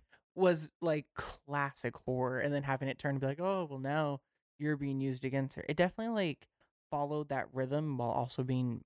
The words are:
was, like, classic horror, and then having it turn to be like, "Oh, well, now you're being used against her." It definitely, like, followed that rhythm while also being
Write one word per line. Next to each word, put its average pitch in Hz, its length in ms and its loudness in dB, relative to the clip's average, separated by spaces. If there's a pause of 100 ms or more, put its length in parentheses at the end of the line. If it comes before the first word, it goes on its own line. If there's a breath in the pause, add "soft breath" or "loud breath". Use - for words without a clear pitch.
(340 soft breath)
was, 170 380 4 (100)
like, 156 320 2
classic 139 800 -4 (140)
horror, 127 320 0
and 143 120 2
then 143 120 0
having 135 260 0
it 123 80 -4
turn 143 160 -2
to 139 80 0
be 135 60 0
like, 143 120 -2
"Oh, 185 300 0
well, 135 80 -8
now 143 440 0 (360)
you're 151 200 0
being 139 220 -2
used 135 240 -2
against 135 340 0
her." - 120 -8
It 156 80 0
definitely, 220 380 2 (140)
like, - 180 -8 (420)
followed 147 400 -2
that 135 240 -2
rhythm 135 460 0
while 120 100 2
also 127 340 0
being 127 420 0